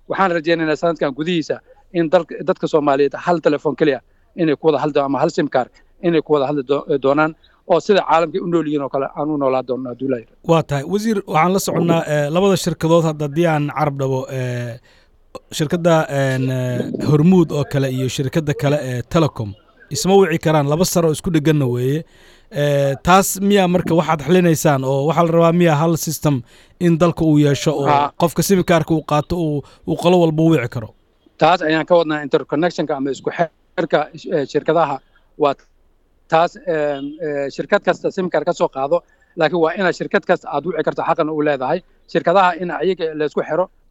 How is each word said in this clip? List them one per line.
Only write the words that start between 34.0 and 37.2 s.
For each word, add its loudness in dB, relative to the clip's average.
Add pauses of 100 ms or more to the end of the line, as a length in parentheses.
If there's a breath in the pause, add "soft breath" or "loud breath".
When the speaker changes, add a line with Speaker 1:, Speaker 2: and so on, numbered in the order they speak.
Speaker 1:
eh, -2
shirkadaha. 0 (380)
Waa 2 (760)
taas, 2
een, -4